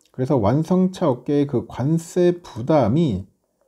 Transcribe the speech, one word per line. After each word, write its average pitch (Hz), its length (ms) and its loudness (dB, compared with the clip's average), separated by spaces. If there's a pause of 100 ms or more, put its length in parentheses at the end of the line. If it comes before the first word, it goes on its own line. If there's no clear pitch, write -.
(120)
그래서 131 260 -2
완성차 160 720 0
업계의 143 380 0
그 123 200 -4
관세 165 720 0
부담이, 127 880 0 (400)